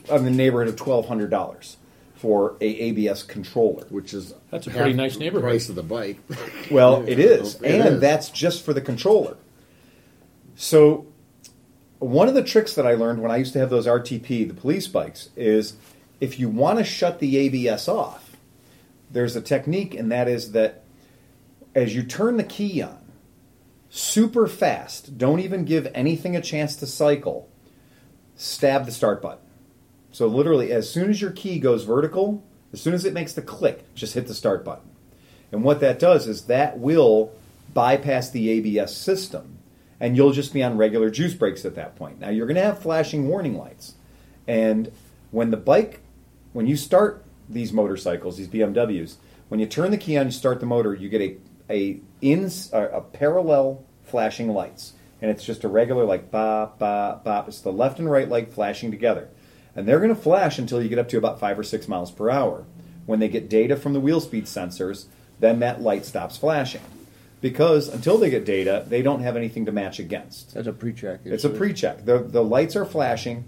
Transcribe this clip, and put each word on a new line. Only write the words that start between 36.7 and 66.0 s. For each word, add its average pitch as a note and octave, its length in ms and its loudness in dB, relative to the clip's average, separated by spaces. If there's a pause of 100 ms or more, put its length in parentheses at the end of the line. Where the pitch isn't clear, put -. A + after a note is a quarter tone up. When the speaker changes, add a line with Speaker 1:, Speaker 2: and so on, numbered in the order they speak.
Speaker 1:
will A#2+ 540 6 (400)
bypass B2+ 580 2
the A2+ 200 0
A A2+ 100 2
B G#2 180 0
S G2 180 -4
system, - 600 -6 (420)
and B2 160 0
you'll C#3 160 8
just C#3 200 -4
be C#3 100 -2
on A#2+ 140 -2
regular A2 340 4
juice D3+ 240 -2
brakes G2 300 -2
at F2 120 -8
that D#2+ 200 -14
point. - 240 -14
Now, G2+ 100 -8
you're A2 160 -2
gonna E3+ 160 0
have G3 180 0
flashing D#3 480 -2
warning D#3+ 280 -4
lights. - 380 -16 (520)
And A2 440 0 (400)
when A2+ 200 0
the A2 60 0
bike, F#3+ 440 2 (520)
when A#2 140 -2
you C#3+ 100 2
start G#3 480 2 (240)
these A2 240 -8
motorcycles, F#2 640 -2
these F#2+ 100 -10
B G#2+ 140 0
M G2+ 120 0
Ws, G#2+ 420 -2 (320)
when A2 120 -2
you G#2+ 60 0
turn F3 260 -2
the G#3 60 0
key D#3 180 -2
on, C#3 100 2
you A#2+ 60 -4
start B2 280 -2
the A#2+ 60 -6
motor, A#2 280 0
you F#2+ 140 -10
get G#2+ 140 0
a, F#2 140 -4 (340)
a, G2 300 -2 (200)
ins-, E3+ 520 -2
a, G#2+ 160 0
a G#2+ 120 -6
parallel C#3+ 840 0 (200)
flashing A2+ 440 -4
lights. - 440 -6 (300)
And A2 80 -2
it's - 140 -4
just A2+ 200 -10
a G#2+ 40 0
regular, A#2+ 360 2
like, F#2 260 -2
bop, A2 480 -2
bop, G#2 460 -2
bop. G#2 240 -4
It's - 120 -18
the G2 120 -6
left B2+ 260 -2
and E3 120 -4
right C3+ 180 2
light A#2 240 -4
flashing G#2+ 380 -4
together. A2 380 -2 (480)
And G2 120 -6
they're D3+ 120 6
gonna A3 140 2
flash F3 440 2
until A#2+ 240 -4
you A2 60 -2
get A#2+ 100 -2
up A#2 120 -2
to A2+ 80 0
about G#2+ 220 -2
five G2+ 180 -2
or G#2+ 40 -6
six G#2+ 260 -8
miles F2+ 220 -6
per G#2+ 200 -4
hour. C3 340 -2 (420)
When A2 140 0
they A2 80 0
get A2+ 200 -6
data A2 280 2
from C#3+ 160 -4
the C#3 80 0
wheel D3+ 200 2
speed A2+ 260 -6
sensors, F#2 580 -8 (360)
then A#2 200 4
that A#2+ 220 -2
light G2+ 220 0